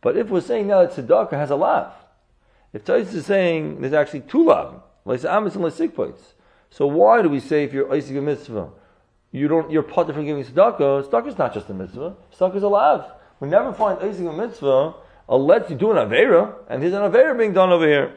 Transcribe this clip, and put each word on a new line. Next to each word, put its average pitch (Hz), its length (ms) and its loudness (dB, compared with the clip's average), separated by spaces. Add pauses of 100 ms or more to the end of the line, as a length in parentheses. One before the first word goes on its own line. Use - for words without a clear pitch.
But 131 160 0
if 220 120 -2
we're 190 120 0
saying 226 260 -4
now 190 180 4
that 175 60 -8
tzedakah 147 400 0
has 143 200 -4
a 143 40 0
lav, - 380 -2 (800)
if 107 100 -14
Tais 202 300 -2
is 156 120 -8
saying 165 540 -2
there's 135 140 -4
actually 143 280 -2
two 320 220 0
lav, 104 380 2 (240)
like 123 180 -4
amis 185 320 -2
and 196 80 -4
like 160 100 -2
sikpoits, - 600 -8 (360)
so - 160 -4
why 175 360 4
do 175 80 2
we 139 100 -2
say 147 240 -2
if - 80 -6
you're 135 160 -2
oisik 139 340 -4
mitzvah, 117 480 -6 (600)
you 139 160 -4
don't, 156 240 0
you're 156 100 0
pater 156 300 -4
from 147 140 -6
giving 143 180 -6
tzedakah? 139 640 0
Tzedakah 233 200 -2
is 233 100 -12
not 131 160 -2
just 104 160 -10
a 104 40 -12
mitzvah. 104 440 -12 (160)
Tzedakah 185 240 -2
is 196 60 -2
a 202 40 0
lav. 202 420 2 (300)
We 139 80 -8
never 226 240 0
find 202 280 -2
oisik 180 360 -6
mitzvah 156 600 0 (340)
unless 147 400 2
you 147 80 -8
do 214 140 0
an 123 180 2
avera, 208 440 4 (140)
and 127 160 -6
there's 175 80 -2
an 202 180 -2
avera 254 280 4
being 214 160 0
done 185 160 4
over 170 180 4
here. 143 300 2